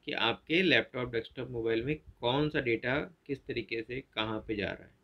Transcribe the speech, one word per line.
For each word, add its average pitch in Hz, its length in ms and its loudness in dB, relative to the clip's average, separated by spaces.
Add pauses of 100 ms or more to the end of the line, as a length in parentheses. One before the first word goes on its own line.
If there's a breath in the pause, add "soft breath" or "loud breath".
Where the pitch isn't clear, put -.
कि 147 60 -6
आपके - 500 2
लैपटॉप, 127 500 4
डेस्कटॉप, 120 380 -4
मोबाइल 113 340 0
में 151 160 -2 (220)
कौन 139 280 2
सा 147 120 0
डेटा 127 560 0 (100)
किस 139 180 -6
तरीके 117 360 -4
से 123 220 -8 (120)
कहाँ 110 320 -2
पे 113 80 -2
जा 92 160 -2
रहा 92 120 -10
है? - 100 -20 (100)